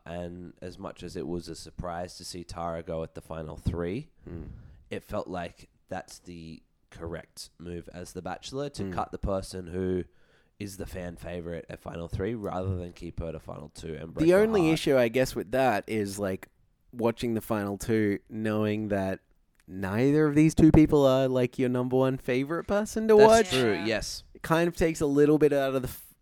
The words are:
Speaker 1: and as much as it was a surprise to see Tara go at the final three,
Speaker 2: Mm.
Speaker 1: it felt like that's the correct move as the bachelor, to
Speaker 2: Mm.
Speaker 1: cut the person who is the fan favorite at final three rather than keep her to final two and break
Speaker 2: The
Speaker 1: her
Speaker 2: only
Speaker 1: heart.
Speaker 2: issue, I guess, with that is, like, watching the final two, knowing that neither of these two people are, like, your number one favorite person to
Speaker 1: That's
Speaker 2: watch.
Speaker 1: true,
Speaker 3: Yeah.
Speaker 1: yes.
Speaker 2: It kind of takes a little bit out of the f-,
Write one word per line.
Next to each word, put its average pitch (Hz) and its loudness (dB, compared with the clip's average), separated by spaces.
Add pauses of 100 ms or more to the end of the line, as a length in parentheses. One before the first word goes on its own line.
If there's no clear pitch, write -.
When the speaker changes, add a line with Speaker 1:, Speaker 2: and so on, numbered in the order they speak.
Speaker 1:
and 87 -12
as 90 -14
much 95 -12
as 87 -12
it 76 -6
was 85 -6
a 82 -12
surprise 87 -10
to 87 -16
see 87 -12
Tara 85 -8
go 82 -6
at 82 -10
the 85 -14
final 78 -12
three, 87 -4 (200)
Speaker 2:
Mm. 85 -12 (420)
Speaker 1:
it 104 -10
felt - -8
like 87 -12 (200)
that's - -12
the 82 -16 (280)
correct - -14
move 85 -12
as 90 -14
the - -10
bachelor, 131 -8
to - -10
Speaker 2:
Mm. - -6
Speaker 1:
cut - -6
the - -8
person 95 -4
who 92 0 (540)
is 98 -10
the 92 -10
fan 87 -10
favorite 85 -8
at - -14
final 87 -10
three 107 -4
rather 95 -4
than 87 -8
keep - -12
her 82 -6
to 78 -10
final 76 -14
two - -10
and 82 -12
break 156 0
Speaker 2:
The 175 8
Speaker 1:
her 190 6
Speaker 2:
only 214 4
Speaker 1:
heart. 160 4
Speaker 2:
issue, 143 2
I 120 6
guess, 127 2
with 101 -6
that 123 2
is, 101 -2
like, 95 -4 (440)
watching 117 0
the 107 -2
final 101 -4
two, 107 0 (120)
knowing 107 -2
that 95 -2 (460)
neither 110 2
of 143 0
these 156 6
two 156 8
people 151 6
are, 131 4
like, 127 0
your 127 0
number 127 -2
one 131 2
favorite 139 -4
person 220 -2
to 214 8
Speaker 1:
That's 214 12
Speaker 2:
watch. 226 6
Speaker 1:
true, 123 4
Speaker 3:
Yeah. 90 -2
Speaker 1:
yes. 104 -4 (120)
Speaker 2:
It - -20
kind 170 2
of 170 -4
takes 165 0
a 160 0
little 147 6
bit 147 6
out 135 0
of 131 -2
the 123 -6
f-, - -16